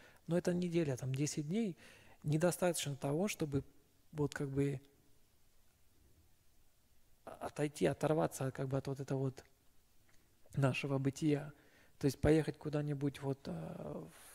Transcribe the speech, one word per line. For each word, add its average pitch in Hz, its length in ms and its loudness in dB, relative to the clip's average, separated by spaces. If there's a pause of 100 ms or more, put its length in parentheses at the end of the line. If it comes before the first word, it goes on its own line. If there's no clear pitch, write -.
(280)
но 165 100 4
это 175 160 2
неделя, 170 440 0
там, 131 160 -4
десять 147 340 -2
дней, 202 300 -2 (460)
недостаточно 156 720 2
того, 151 320 0
чтобы 143 360 -2 (500)
вот 147 200 0
как 143 160 -4
бы 139 300 2 (2500)
отойти, - 600 -4
оторваться 151 640 2
как 139 160 -4
бы 135 100 0
от 135 100 -4
вот 135 120 -4
этого 135 200 -2
вот 135 240 -4 (1120)
нашего 139 420 2
бытия. 143 560 0 (460)
То 147 60 0
есть 131 140 2
поехать 147 380 4
куда-нибудь, 147 640 -2
вот, 139 260 -2
а, 160 600 -8 (280)